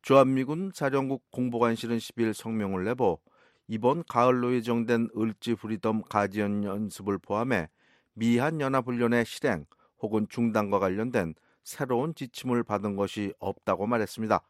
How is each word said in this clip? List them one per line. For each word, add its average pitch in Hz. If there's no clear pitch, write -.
주한미군 139
사령국 135
공보관실은 117
십일 110
성명을 101
내보 110
이번 123
가을로 123
예정된 117
을지 113
프리덤 110
가디언 104
연습을 101
포함해 104
미한 120
연합훈련의 120
실행 95
혹은 107
중단과 107
관련된 98
새로운 131
지침을 120
받은 104
것이 101
없다고 98
말했습니다. 110